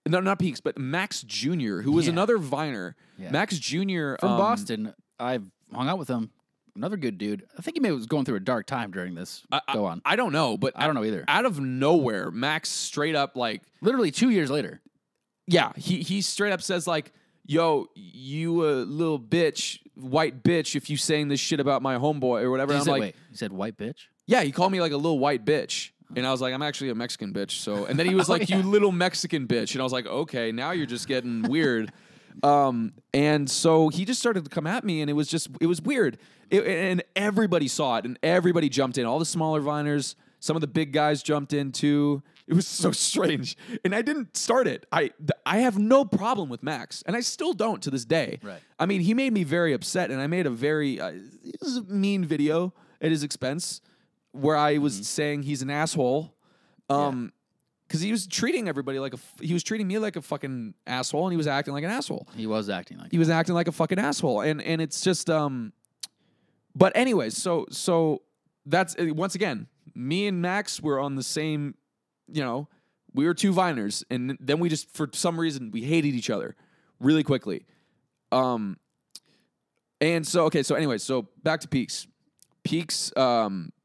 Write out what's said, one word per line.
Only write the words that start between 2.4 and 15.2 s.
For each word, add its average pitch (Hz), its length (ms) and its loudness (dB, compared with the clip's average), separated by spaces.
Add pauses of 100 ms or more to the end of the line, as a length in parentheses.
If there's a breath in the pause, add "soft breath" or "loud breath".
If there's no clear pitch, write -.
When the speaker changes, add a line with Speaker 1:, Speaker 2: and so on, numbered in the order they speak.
Speaker 2:
Yeah. 185 120 -12
Speaker 1:
Max 175 280 0
Junior, 160 640 -2
Speaker 2:
From 190 100 2
Speaker 1:
um, 120 80 4
Speaker 2:
Boston, 208 560 0 (260)
I've 123 240 -4 (300)
hung 127 160 -2
out 190 80 -2
with 143 100 -10
him. 117 220 -2 (460)
Another 175 200 -6
good 117 220 -4
dude. 104 260 -4 (120)
I 175 60 -16
think 330 140 -6
he 320 40 -2
may 214 120 2
was 117 140 -4
going 143 180 0
through 127 120 -2
a 95 40 -2
dark 113 260 -2
time 117 240 -4
during 90 240 -6
this. - 380 -12
Speaker 1:
I, 139 160 0
I, 139 60 -2
Speaker 2:
Go 104 100 2
on. 90 200 -4
Speaker 1:
I 175 120 2
don't 220 160 0
know, 139 240 2
but 127 200 0
Speaker 2:
I 147 100 0
don't 156 100 2
know 107 80 -2
either. 107 240 -2
Speaker 1:
out 202 160 4
of 180 160 0
nowhere, 131 720 2
Max 143 360 -2
straight - 460 -2
up, 143 220 0
like, 113 260 -2 (180)
Speaker 2:
Literally 226 300 2
two 247 200 4
years 165 200 4
later. 117 300 -4 (680)